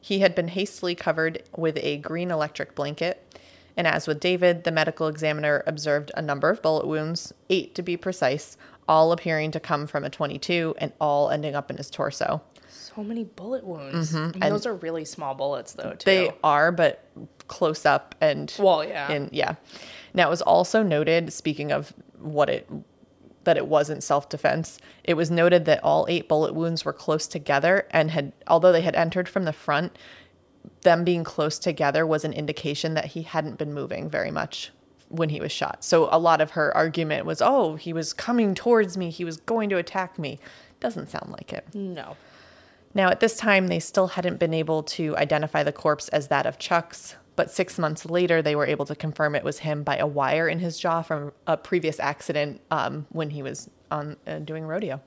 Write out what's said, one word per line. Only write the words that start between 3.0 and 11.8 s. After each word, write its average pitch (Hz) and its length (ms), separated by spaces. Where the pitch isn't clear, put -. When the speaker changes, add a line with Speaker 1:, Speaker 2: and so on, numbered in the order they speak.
Speaker 1:
and 175 100
as 160 220
with 151 120
David, 175 440
the 170 80
medical 160 360
examiner 151 580
observed 147 500
a 165 60
number 151 280
of 220 120
bullet 156 240
wounds, 156 460
eight 185 260
to 180 60
be 175 140
precise, 151 600
all 160 240
appearing 156 400
to 156 80
come 151 260
from 147 180
a 143 60
twenty-two 160 680
and - 220
all 147 300
ending 151 260
up 143 140
in - 60
his 143 140